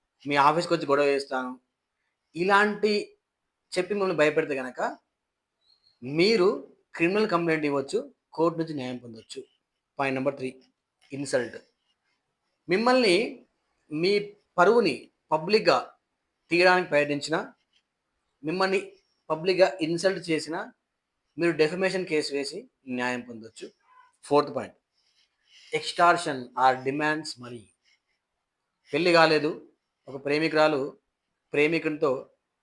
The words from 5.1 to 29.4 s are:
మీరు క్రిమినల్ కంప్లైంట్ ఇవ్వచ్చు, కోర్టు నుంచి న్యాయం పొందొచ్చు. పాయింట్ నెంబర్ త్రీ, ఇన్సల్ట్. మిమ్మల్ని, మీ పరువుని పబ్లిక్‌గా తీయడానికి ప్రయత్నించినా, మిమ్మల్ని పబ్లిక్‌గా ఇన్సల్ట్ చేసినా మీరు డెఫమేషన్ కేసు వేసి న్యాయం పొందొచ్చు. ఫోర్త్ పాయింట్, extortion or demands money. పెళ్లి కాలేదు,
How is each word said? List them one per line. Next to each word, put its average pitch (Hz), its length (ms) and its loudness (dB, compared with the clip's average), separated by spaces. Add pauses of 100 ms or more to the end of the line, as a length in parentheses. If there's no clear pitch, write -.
మీరు 185 720 0 (180)
క్రిమినల్ 196 340 0
కంప్లైంట్ 170 360 0
ఇవ్వచ్చు, 143 520 -4 (160)
కోర్టు 165 260 0
నుంచి 160 160 -6
న్యాయం 127 220 -8
పొందొచ్చు. 120 460 -16 (560)
పాయింట్ 135 160 0
నెంబర్ 135 220 -2
త్రీ, 131 260 -10 (500)
ఇన్సల్ట్. 135 440 -4 (1120)
మిమ్మల్ని, 240 800 2 (460)
మీ 196 440 -2 (220)
పరువుని 180 520 4 (200)
పబ్లిక్‌గా 165 640 0 (560)
తీయడానికి 180 380 4
ప్రయత్నించినా, 147 640 -2 (920)
మిమ్మల్ని 190 480 -2 (380)
పబ్లిక్‌గా 170 500 2
ఇన్సల్ట్ 170 500 -2
చేసినా 165 420 -4 (640)
మీరు 170 140 2
డెఫమేషన్ 175 540 0
కేసు 151 260 -2
వేసి 143 380 -8 (180)
న్యాయం 123 320 -4
పొందొచ్చు. 113 500 -16 (520)
ఫోర్త్ 143 340 0
పాయింట్, 104 200 -10 (1000)
extortion 170 600 2
or 127 360 0 (160)
demands 151 420 -4 (140)
money. 120 200 -16 (1300)
పెళ్లి 170 200 0
కాలేదు, 160 600 2 (360)